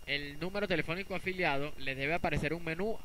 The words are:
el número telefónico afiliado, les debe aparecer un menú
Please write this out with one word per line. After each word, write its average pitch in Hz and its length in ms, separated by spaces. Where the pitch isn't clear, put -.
el 143 320
número 196 280
telefónico 175 460
afiliado, 165 640
les 135 180
debe 143 200
aparecer 156 400
un 170 80
menú 170 420